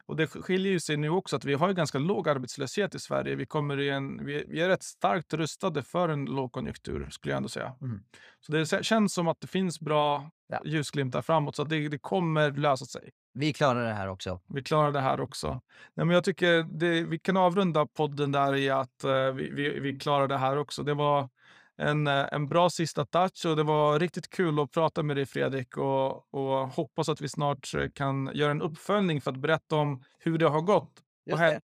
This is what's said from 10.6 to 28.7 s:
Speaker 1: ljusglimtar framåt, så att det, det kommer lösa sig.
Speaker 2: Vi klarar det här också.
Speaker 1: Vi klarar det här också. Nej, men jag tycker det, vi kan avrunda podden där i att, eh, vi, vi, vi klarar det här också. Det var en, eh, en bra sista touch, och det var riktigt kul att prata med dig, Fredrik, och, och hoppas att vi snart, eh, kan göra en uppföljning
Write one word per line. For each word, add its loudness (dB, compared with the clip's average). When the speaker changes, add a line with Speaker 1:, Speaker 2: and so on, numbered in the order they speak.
Speaker 1:
ljusglimtar -2
framåt, 2
så -4
att -4
det, -2
det -6
kommer 2
lösa 0
sig. -14
Speaker 2:
Vi 0
klarar 4
det 0
här -4
också. -6
Speaker 1:
Vi -8
klarar 2
det -2
här 0
också. -6
Nej, -2
men 2
jag 6
tycker 2
det, 0
vi -4
kan 0
avrunda 4
podden -2
där 2
i 2
att, -2
eh, 2
vi, -6
vi, -2
vi -4
klarar 2
det -2
här 0
också. -6
Det -2
var 0
en, 0
eh, 2
en -2
bra 4
sista -2
touch, 0
och 2
det 2
var 4
riktigt -4
kul 2
att 0
prata 0
med -2
dig, 0
Fredrik, -4
och, -2
och 0
hoppas -2
att -2
vi -6
snart, -2
eh, 0
kan -2
göra 2
en -2
uppföljning 0